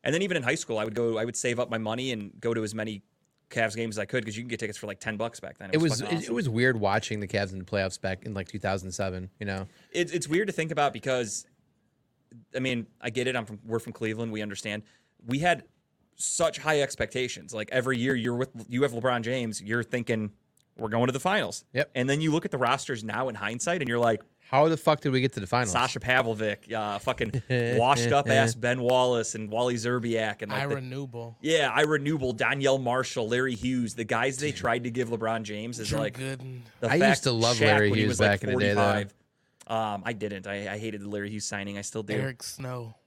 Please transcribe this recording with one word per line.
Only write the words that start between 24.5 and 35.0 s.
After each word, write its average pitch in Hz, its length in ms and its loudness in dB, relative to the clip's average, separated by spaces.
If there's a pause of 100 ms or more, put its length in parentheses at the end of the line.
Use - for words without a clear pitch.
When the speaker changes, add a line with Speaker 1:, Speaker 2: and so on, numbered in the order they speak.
Speaker 2:
the 160 80 4
fuck 151 240 2
did 139 120 0
we 131 80 4
get 127 140 2
to 117 60 -8
the 95 60 -6
finals?" 120 260 2
Speaker 1:
Sasha 120 280 0
Pavlovic, 110 720 0
uh, 104 260 -4
fucking 123 500 -2
Speaker 2:
<laughs> 123 300 2
Speaker 1:
washed 120 320 4
up 143 180 4
ass 131 280 6
Ben 120 240 0
Wallace 123 560 4
and 110 120 -6
Wally 120 280 2
Zerbiak 113 680 0
and, 104 80 -8
like, 127 120 -2
Speaker 3:
Ira 139 140 -2
Speaker 1:
the 131 40 -6
Speaker 3:
Newble. 127 600 -10
Speaker 1:
Yeah, 147 340 2
Ira 151 260 4
Newble, 135 360 0
Danielle 135 420 2
Marshall, 123 500 0
Larry 123 260 2
Hughes, 120 400 0
the 117 100 -4
guys 127 340 0
they 147 140 -2
tried 120 320 0
to 123 60 -4
give 120 200 -2